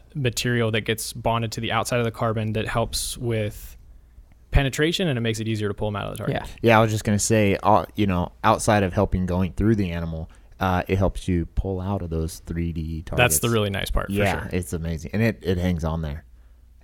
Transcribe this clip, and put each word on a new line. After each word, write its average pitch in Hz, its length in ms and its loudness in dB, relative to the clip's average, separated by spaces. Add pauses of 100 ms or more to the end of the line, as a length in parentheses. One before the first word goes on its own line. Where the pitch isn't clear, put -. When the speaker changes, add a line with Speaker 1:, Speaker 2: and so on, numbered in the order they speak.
(140)
Speaker 1:
material 120 560 0
that 107 120 0
gets - 300 -4
bonded 117 400 -2
to - 80 -8
the 110 120 -4
outside 113 260 0
of 120 80 0
the 113 40 -2
carbon 110 440 -2
that 107 120 -2
helps - 520 -2
with 110 580 -4 (760)
penetration, 151 580 2
and 127 100 0
it - 20 -2
makes 113 200 -2
it 110 80 -4
easier 107 200 0
to 101 60 -4
pull 107 140 -4
'em 104 80 -4
out 101 100 -4
of 101 60 -8
the 104 120 -10
target. - 180 -2
Speaker 2:
Yeah. - 40 -10 (160)
Speaker 3:
Yeah, 113 160 8
I - 40 8
was 110 80 4
just 107 140 0
gonna 104 140 2
say, 104 440 4
uh, 98 220 4 (120)
you 104 100 2
know, 90 260 0 (120)
outside 107 380 4
of 90 120 0
helping 95 320 2
going 87 260 0
through 107 240 4
the 98 160 0
animal, 82 380 -6 (300)
uh, 92 280 2
it 95 80 2
helps 92 300 0
you 87 180 2 (100)
pull 95 260 -2
out 95 220 -4
of 85 80 -8
those 80 300 -4
three 85 320 -4
D 80 300 -6
targets. - 160 -2 (180)
Speaker 1:
That's - 40 2
the 117 100 0
really 104 200 2
nice 95 200 -4
part, - 160 -2
for 95 60 -4
Speaker 3:
Yeah, 101 300 2
Speaker 1:
sure. - 100 -8
Speaker 3:
it's 90 200 -4
amazing, 82 400 -6
and 104 100 0
it, 113 200 2
it 90 160 0
hangs 87 260 0
on 82 180 -2
there. 76 220 -8 (600)